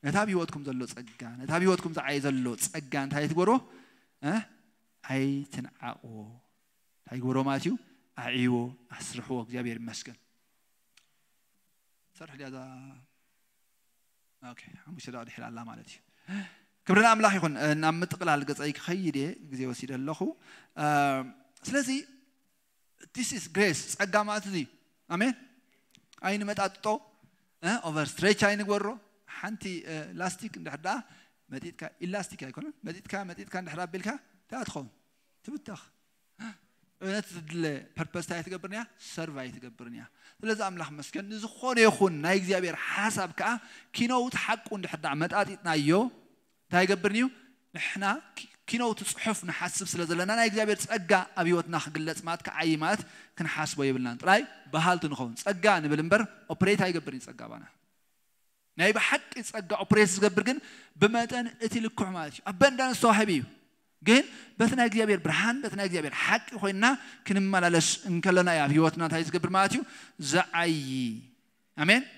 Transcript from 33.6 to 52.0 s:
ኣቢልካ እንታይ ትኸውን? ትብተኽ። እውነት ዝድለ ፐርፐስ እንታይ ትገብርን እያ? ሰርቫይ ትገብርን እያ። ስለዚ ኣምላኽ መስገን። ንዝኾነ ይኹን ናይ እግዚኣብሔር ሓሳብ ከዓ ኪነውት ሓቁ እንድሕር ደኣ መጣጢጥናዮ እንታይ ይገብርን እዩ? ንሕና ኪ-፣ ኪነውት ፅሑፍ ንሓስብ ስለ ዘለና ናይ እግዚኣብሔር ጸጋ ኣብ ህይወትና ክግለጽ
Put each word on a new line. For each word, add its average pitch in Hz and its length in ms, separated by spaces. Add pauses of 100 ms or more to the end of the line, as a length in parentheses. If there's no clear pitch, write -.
ኣቢልካ 180 300 (240)
እንታይ - 300
ትኸውን? 135 240 (580)
ትብተኽ። 226 360 (1200)
እውነት 196 260
ዝድለ 165 360 (280)
ፐርፐስ 170 320
እንታይ 170 200
ትገብርን 185 300
እያ? 220 80 (220)
ሰርቫይ 139 460
ትገብርን 120 440
እያ። 117 100 (320)
ስለዚ 214 260
ኣምላኽ 175 300
መስገን። 147 360
ንዝኾነ 220 520
ይኹን 214 380
ናይ 165 180
እግዚኣብሔር 185 480
ሓሳብ 202 480
ከዓ 185 180 (400)
ኪነውት 247 460
ሓቁ - 360
እንድሕር 185 300
ደኣ 151 140
መጣጢጥናዮ 156 760 (840)
እንታይ 180 120
ይገብርን 196 340
እዩ? 247 80 (480)
ንሕና - 300 (260)
ኪ-፣ - 180 (180)
ኪነውት 240 420
ፅሑፍ - 340
ንሓስብ 175 460
ስለ 170 160
ዘለና 170 280
ናይ 233 160
እግዚኣብሔር 208 320
ጸጋ 190 320 (180)
ኣብ 180 160
ህይወትና 170 340
ክግለጽ 156 420